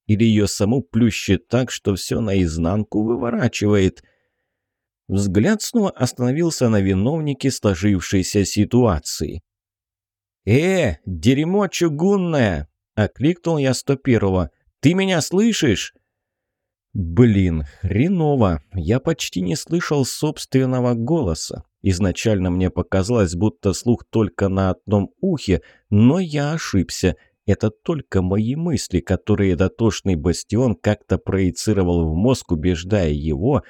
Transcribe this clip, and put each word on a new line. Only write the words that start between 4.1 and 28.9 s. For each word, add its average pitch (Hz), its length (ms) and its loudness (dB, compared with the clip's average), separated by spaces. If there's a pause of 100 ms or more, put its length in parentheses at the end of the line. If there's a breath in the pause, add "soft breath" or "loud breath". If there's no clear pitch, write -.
Взгляд 101 540 0
снова 208 280 0
остановился 131 800 -2
на 107 120 2
виновнике 131 680 0
сложившейся 98 960 0
ситуации. 104 960 0 (1040)
«Э, 147 500 2 (100)
дерьмо 135 600 0
чугунное!» — 156 1000 0 (260)
окликнул 151 640 -2
я 131 160 0
сто 139 220 -2
первого. 98 540 0 (300)
«Ты 156 140 4
меня 190 280 0
слышишь?» 185 720 0 (1000)
Блин, 92 680 2 (160 loud breath)
хреново! 127 840 0 (120)
Я 92 240 -2
почти - 420 -6
не 180 160 -4
слышал 156 480 -2
собственного 127 920 -2
голоса. 117 680 -4 (180)
Изначально 95 680 0
мне 90 200 0
показалось, 95 640 0
будто 98 380 -2
слух 117 380 -2
только 101 380 0
на 95 220 0
одном 101 400 -2 (100)
ухе, 143 420 0 (280 soft breath)
но 120 280 6
я 147 340 -4
ошибся. 92 640 -2 (300 soft breath)
Это 104 240 0
только - 500 -4
мои 107 360 0
мысли, 156 440 -2